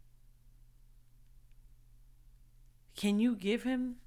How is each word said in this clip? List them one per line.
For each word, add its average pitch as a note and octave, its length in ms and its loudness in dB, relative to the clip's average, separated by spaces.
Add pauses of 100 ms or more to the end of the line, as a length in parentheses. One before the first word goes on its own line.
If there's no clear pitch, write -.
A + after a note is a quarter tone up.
(3000)
Can G3+ 240 2
you A#3+ 160 4
give G3+ 280 -2
him B3+ 440 -2